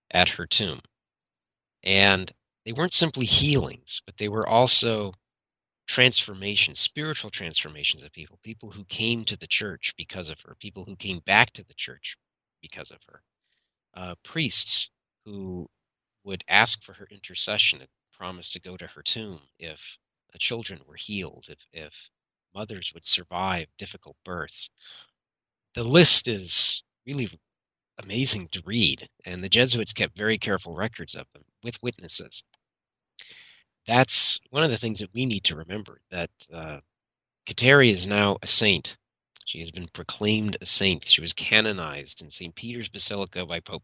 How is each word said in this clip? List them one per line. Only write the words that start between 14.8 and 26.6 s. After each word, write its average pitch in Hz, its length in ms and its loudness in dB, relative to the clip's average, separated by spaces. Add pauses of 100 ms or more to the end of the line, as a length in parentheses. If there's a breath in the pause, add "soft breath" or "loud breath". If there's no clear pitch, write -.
who 95 420 -10 (560)
would 95 240 -10
ask 104 360 4
for 98 100 -20
her 98 160 -20
intercession 101 680 -2
and 65 100 -20 (240)
promise 90 360 -12
to 92 100 -10
go 92 180 -16
to 87 100 -16
her 76 140 -20
tomb 101 380 -6 (200)
if 80 380 -16 (360)
the 87 60 -20
children 110 460 -6
were 73 100 -20
healed, 95 520 -10
if, 76 120 -20 (120)
if 78 380 -20 (440)
mothers 101 400 -10
would 85 120 -16
survive 90 640 -2 (100)
difficult - 480 -16
births. 87 440 -10 (1040 loud breath)
The 120 100 -6
list 147 440 6
is - 560 -2 (220)